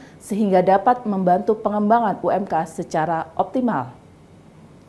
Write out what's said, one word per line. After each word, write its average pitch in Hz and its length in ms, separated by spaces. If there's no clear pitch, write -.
sehingga 190 400
dapat 196 400
membantu 202 560
pengembangan 208 640
U - 80
M 185 160
K 160 160
secara 165 720
optimal. 202 560